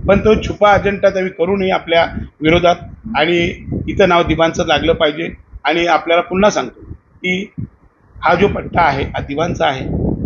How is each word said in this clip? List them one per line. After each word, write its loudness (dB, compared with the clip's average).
पण 4
तो 4
छुपा 2
अजेंडा 2
तुम्ही -2
करू -2
नये 0
आपल्या 2
विरोधात 4
आणि 0
इथं 2
नाव 4
दिबांचं 0
लागलं 2
पाहिजे. -2
आणि 0
आपल्याला 2
पुन्हा 2
सांगतो -4
की -8
हा 2
जो 4
पट्टा -4
आहे 0
हा -8
दिबांचा -2
आहे, -4